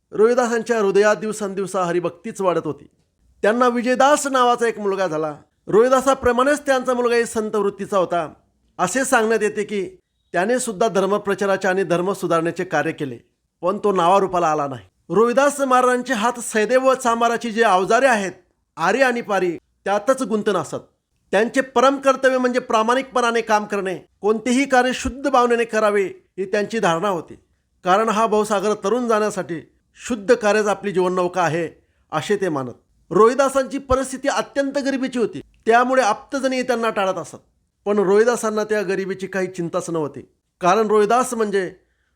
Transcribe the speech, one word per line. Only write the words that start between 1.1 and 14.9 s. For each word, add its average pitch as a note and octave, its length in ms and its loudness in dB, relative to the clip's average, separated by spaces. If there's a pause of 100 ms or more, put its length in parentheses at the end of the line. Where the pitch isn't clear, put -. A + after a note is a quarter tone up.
दिवसांदिवसा G3 680 -6
हरिभक्तीच E3+ 580 -6
वाढत E3+ 240 0
होती. - 220 -8 (540)
त्यांना A#3+ 260 2
विजयदास B3+ 600 2
नावाचा A#3+ 400 2
एक A3+ 120 -4
मुलगा G3 280 -2
झाला. D#3 300 -4 (300)
रोहिदासाप्रमाणेच B3+ 920 2
त्यांचा C4 340 0
मुलगाही A#3+ 320 0
संत G#3+ 300 -6
वृत्तीचा G3+ 420 -2
होता. E3+ 360 -2 (440)
असे B3 280 -2
सांगण्यात A3+ 360 2
येते G#3+ 220 -4
की G3+ 340 -8 (360)
त्याने G#3+ 260 0
सुद्धा A3+ 280 -2
धर्मप्रचाराचे G3 800 0
आणि F#3 160 0
धर्म F3 300 0
सुधारण्याचे E3+ 500 -2
कार्य D#3 280 -2
केले, C3 260 -8 (440)
पण G3+ 160 -2
तो G#3 140 0
नावारूपाला F3+ 560 2
आला D3+ 200 -2
नाही. C3+ 480 -10